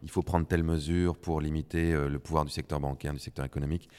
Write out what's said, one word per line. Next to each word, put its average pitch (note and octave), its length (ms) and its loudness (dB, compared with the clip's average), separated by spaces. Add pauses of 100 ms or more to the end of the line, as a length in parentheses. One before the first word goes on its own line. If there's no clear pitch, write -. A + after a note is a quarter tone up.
Il - 80 -12
faut F#2 100 2
prendre E2+ 240 2
telle E2+ 160 2
mesure E2 560 2
pour D#2+ 240 -2
limiter, D#2+ 520 0
euh, C#2+ 160 2
le C#2+ 100 -2
pouvoir D#2 260 0
du C#2 60 -8
secteur D2 280 -4
bancaire, C#2+ 340 -4
du C#2 60 -6
secteur - 260 -6
économique. » D2 540 -4